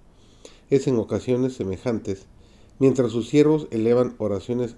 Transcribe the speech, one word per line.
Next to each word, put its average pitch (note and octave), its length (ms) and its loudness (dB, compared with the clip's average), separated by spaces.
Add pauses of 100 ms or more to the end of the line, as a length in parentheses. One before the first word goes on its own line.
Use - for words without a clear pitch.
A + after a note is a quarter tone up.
(720)
Es C3+ 160 2
en C3 100 0
ocasiones B2 580 -2
semejantes, G2 720 -6 (520)
mientras C3 340 4
sus A2+ 160 -4
siervos D3+ 420 2
elevan A#2+ 480 0
oraciones A2+ 600 -4